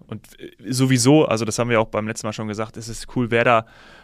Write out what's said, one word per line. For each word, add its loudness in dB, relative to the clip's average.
Und, -14
äh, -12
sowieso, 4
also -2
das -6
haben -2
wir 4
auch 0
beim -6
letzten -10
Mal -6
schon -10
gesagt, -8
es -16
ist -14
cool, -2
wer 2
da, 4